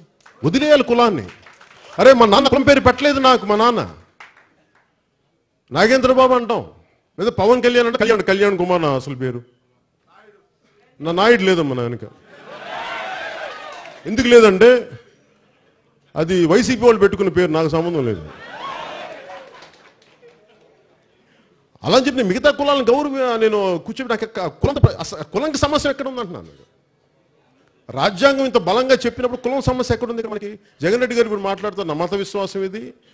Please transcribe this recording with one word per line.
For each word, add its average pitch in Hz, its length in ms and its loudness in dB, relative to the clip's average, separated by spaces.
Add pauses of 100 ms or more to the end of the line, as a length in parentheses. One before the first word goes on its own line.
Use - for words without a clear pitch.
(440)
వదిలేయాలి 269 380 4
కులాన్ని. 226 440 0 (720)
అరే, 240 140 8
మా 233 140 6
నాన్న 247 220 2
కులం 269 140 2
పేరు 277 180 4
పెట్టలేదు 269 480 2
నాకు, 233 180 2
మా 208 100 0
నాన్న 208 380 0 (1800)
నాగేంద్ర 233 400 4
బాబు 254 220 4
అంటాం, 208 360 -2 (480)
లేదా 208 120 -2
పవన్ 226 320 2
కళ్యాణ్ 240 240 2
అంటే 240 120 -2
కళ్యాణ్, 214 240 2
కళ్యాణ్ 196 360 0
కుమార్ 180 240 0
నా 151 80 0 (120)
అసలు 139 220 -10
పేరు. 120 180 -8 (1600)
నా 160 120 -6
నాయుడు 202 300 4
లేదమ్మా 170 340 0
నా 123 60 -4
వెనక. 120 220 -8 (2000)
ఎందుకు 220 200 -2
లేదంటే 233 640 6 (1300)
అది 170 300 0
వైసీపీ 208 380 0
వాళ్ళు 226 160 4
పెట్టుకున్న 196 300 2
పేరు, 170 200 0
నాకు 160 180 0
సంబంధం 165 380 -2
లేదు. 82 240 -6 (3500)
అలా 165 120 2
అని 254 100 2
చెప్పి 277 100 -2
నేను 247 120 0
మిగతా 247 220 0
కులాలను 285 420 -2
గౌరవ, 269 440 -2
నేను 220 220 0 (280)
కూర్చోబెట్టి 233 260 -8
నాకు 220 120 -4
ఎక్క-, 190 360 -8
కులంతో 277 240 -2
ప-, - 180 -2
అస-, 160 200 -12 (100)
కులంకి 285 260 -4
సమస్య 294 320 0
ఎక్కడ 269 180 -8
ఉందంటున్నాను. 175 400 -12 (1400)
రాజ్యాంగం 202 540 0
ఇంత 240 140 0
బలంగా 226 360 0
చెప్పినప్పుడు 247 460 -4
కులం 262 200 -4
సమస్య 247 340 -2
ఎక్కడ 226 160 -6
ఉంది 233 120 -6
మనకి? 214 380 -12 (220)
జగన్ 202 180 0
రెడ్డి 240 160 -2
గారు 233 120 2
ఇప్పుడు 208 120 -4
మాట్లాడుతున్న 196 520 -6
"నా 147 100 -4
మత 175 120 -4
విశ్వాసం 196 540 -6
ఇది, 185 260 -14 (200)